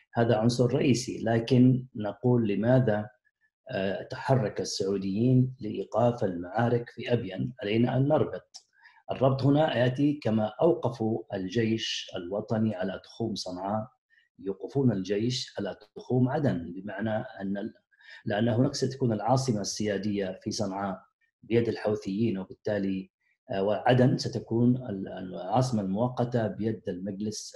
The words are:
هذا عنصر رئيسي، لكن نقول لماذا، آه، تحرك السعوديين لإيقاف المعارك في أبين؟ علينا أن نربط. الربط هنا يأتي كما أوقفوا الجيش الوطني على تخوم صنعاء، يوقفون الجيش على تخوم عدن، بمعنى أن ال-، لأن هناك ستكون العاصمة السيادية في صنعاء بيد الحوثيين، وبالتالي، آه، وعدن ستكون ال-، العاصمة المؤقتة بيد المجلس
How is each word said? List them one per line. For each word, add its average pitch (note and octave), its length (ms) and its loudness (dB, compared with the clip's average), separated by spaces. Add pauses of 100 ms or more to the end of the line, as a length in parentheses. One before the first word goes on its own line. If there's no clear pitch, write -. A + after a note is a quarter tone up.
(140)
هذا A2+ 220 4
عنصر A#2+ 380 2
رئيسي، C#3+ 500 0
لكن B2 680 4
نقول A2+ 540 0
لماذا، G#2+ 600 2 (640)
آه، G2 320 -2
تحرك - 580 -2
السعوديين G2+ 1000 2
لإيقاف G#2+ 640 0
المعارك G2+ 680 -2
في - 220 -4
أبين؟ F#2+ 500 -4
علينا A#2 340 2
أن C3+ 120 2
نربط. - 580 -2 (440)
الربط B2+ 320 2
هنا C#3+ 340 4
يأتي C#3+ 460 2
كما G#2+ 300 0 (100)
أوقفوا C3 600 0 (120)
الجيش A2 800 -2
الوطني G#2+ 580 -2
على F#2+ 300 -4
تخوم A#2 300 -6
صنعاء، F#2+ 540 -6 (500)
يوقفون A#2 540 0
الجيش G2+ 640 -2
على F#2+ 180 -6 (200)
تخوم B2+ 320 0
عدن، G2+ 440 -2
بمعنى G2+ 380 -8
أن G2+ 480 -6
ال-، G#2+ 160 -8 (500)
لأن A2 240 0
هناك B2+ 260 2
ستكون B2+ 380 -2
العاصمة A2 480 2
السيادية G2 840 -4
في G#2+ 80 -6
صنعاء G2 500 -4 (420)
بيد A2+ 260 2
الحوثيين، G#2 680 -2
وبالتالي، G2 720 -4 (400)
آه، G2 120 -2
وعدن B2+ 560 4
ستكون A#2+ 580 2
ال-، G2 320 -6
العاصمة F#2+ 760 -2
المؤقتة A#2 640 0
بيد G#2+ 420 -4
المجلس G2 680 -8